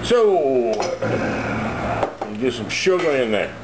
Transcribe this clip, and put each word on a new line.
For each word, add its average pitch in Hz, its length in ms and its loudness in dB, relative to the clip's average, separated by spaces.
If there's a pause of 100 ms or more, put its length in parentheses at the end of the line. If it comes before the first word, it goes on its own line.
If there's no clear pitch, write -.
So, 160 680 4 (1600)
you 107 80 -8
get 123 160 0
some 107 160 -6
sugar 180 420 2
in 127 200 2
there. 98 220 0 (100)